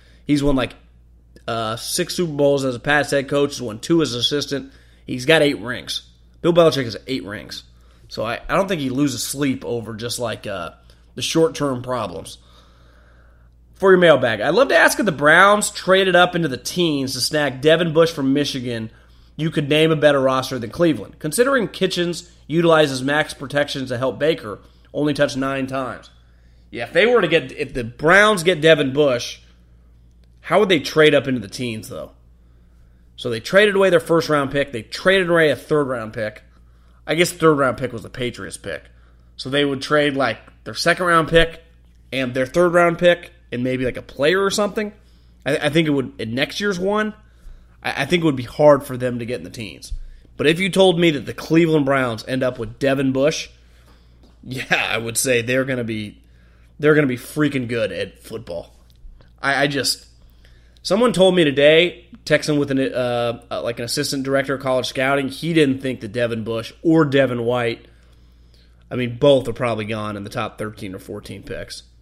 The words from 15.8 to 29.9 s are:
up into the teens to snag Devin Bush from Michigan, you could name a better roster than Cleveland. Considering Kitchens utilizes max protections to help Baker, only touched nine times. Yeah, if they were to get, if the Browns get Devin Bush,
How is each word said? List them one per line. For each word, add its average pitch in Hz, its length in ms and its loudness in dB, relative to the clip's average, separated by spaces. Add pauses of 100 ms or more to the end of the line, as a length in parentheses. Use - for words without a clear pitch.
up 175 200 4
into 165 120 0
the 131 80 -4
teens 143 580 -2
to 127 60 -8
snag 139 400 -2
Devin 165 320 4
Bush 160 200 4
from 135 200 0
Michigan, 123 600 -2 (440)
you 160 140 -4
could 151 180 -2
name 156 240 4
a 156 40 4
better 143 260 4
roster 131 380 0
than 113 100 -8
Cleveland. 139 500 0
Considering 240 480 0
Kitchens 175 640 -4 (160)
utilizes 156 540 2
max 147 320 -2
protections 139 560 -6
to 123 80 -4
help 123 220 -4
Baker, 143 400 -2 (340)
only 147 200 -2
touched 139 240 -2
nine 135 300 -4
times. 131 420 -8 (600)
Yeah, 113 140 -10
if - 100 -10
they 185 120 4
were 240 160 4
to 175 60 2
get, 151 260 0
if 135 200 -8
the 123 120 -6
Browns 180 580 4
get 165 180 0
Devin 147 320 4
Bush, 135 460 0 (1040)